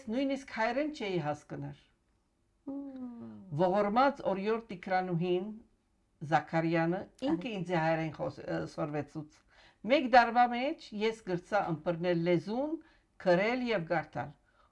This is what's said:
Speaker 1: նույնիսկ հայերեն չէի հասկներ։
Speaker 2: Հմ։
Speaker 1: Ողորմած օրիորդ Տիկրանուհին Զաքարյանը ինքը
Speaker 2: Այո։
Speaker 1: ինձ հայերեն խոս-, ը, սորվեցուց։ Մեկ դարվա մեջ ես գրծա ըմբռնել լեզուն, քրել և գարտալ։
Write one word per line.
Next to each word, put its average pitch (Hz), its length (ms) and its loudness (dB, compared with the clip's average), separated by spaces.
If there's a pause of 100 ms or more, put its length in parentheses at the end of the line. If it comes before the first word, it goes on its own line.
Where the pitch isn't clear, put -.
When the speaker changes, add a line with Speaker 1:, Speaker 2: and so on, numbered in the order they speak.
Speaker 1:
նույնիսկ 269 460 -4
հայերեն 240 400 -2
չէի 202 280 -4
հասկներ։ 143 600 -6 (840)
Speaker 2:
Հմ։ 254 720 -10 (180)
Speaker 1:
Ողորմած 208 680 4
օրիորդ 202 440 0
Տիկրանուհին 180 800 0 (760)
Զաքարյանը 165 800 2 (180)
ինքը 277 300 -2
Speaker 2:
Այո։ 226 40 -6
Speaker 1:
ինձ 180 180 -4
հայերեն 160 400 0
խոս-, - 300 -8
ը, - 240 -4
սորվեցուց։ 151 720 -6 (480)
Մեկ 254 240 4
դարվա 240 380 8
մեջ 254 480 -4
ես 220 260 -2
գրծա 185 440 -2
ըմբռնել 170 580 0
լեզուն, 202 500 0 (480)
քրել 208 420 2
և 220 220 0
գարտալ։ 151 480 -4 (400)